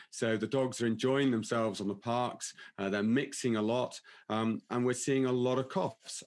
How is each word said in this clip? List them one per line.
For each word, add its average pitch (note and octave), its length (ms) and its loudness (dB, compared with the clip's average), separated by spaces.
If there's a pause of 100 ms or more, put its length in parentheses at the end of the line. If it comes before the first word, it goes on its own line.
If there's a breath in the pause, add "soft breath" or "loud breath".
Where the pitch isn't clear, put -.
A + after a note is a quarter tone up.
So A2+ 280 0
the G#2+ 100 -2
dogs B2+ 340 -2
are A#2+ 60 2
enjoying C3 420 2
themselves A2 520 0
on G2 60 -2
the G2+ 60 0
parks. A#2+ 600 -4 (240 loud breath)
Uh, G2 100 -2
they're G2+ 140 2
mixing A#2 540 0
a G#2+ 40 2
lot. A#2 400 0 (280 loud breath)
Um, A2 300 0 (120)
and B2 120 0
we're B2 100 2
seeing C3+ 340 2
a B2 40 2
lot B2+ 280 2
of C3 100 -4
coughs. - 580 -6